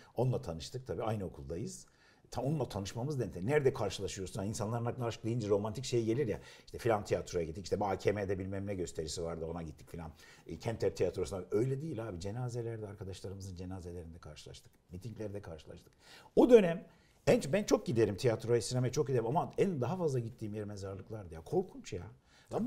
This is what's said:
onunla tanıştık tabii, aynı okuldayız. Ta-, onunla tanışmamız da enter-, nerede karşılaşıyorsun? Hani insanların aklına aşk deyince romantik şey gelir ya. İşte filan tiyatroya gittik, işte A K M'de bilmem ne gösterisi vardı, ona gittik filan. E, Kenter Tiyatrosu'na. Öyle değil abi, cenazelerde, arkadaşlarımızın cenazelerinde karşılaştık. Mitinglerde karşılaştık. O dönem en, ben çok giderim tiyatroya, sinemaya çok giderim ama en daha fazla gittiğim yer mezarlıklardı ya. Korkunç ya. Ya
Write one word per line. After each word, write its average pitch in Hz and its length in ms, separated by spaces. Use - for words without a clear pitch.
onunla 120 240
tanıştık 82 460
tabii, 87 160
aynı 107 220
okuldayız. 85 600
Ta-, - 100
onunla 139 280
tanışmamız 120 500
da 117 60
enter-, 87 200
nerede 131 280
karşılaşıyorsun? 95 680
Hani 98 100
insanların 113 360
aklına 123 220
aşk - 160
deyince 110 260
romantik 107 360
şey 117 200
gelir 117 220
ya. 95 120
İşte - 120
filan 107 280
tiyatroya 87 400
gittik, 80 180
işte 92 180
A 98 160
K 107 160
M'de 98 260
bilmem 98 280
ne 101 80
gösterisi 82 480
vardı, 82 220
ona 85 160
gittik 78 280
filan. 80 220
E, 82 120
Kenter 113 360
Tiyatrosu'na. 92 560
Öyle 131 300
değil 117 280
abi, 90 100
cenazelerde, 113 680
arkadaşlarımızın 98 680
cenazelerinde 87 640
karşılaştık. - 520
Mitinglerde 104 500
karşılaştık. - 520
O 247 140
dönem 185 340
en, - 140
ben 208 100
çok - 220
giderim 110 320
tiyatroya, 113 440
sinemaya 127 300
çok 127 160
giderim 123 200
ama 143 300
en 165 240
daha 135 160
fazla 147 220
gittiğim 110 340
yer 107 100
mezarlıklardı 98 680
ya. 82 80
Korkunç 190 520
ya. 87 100
Ya 151 140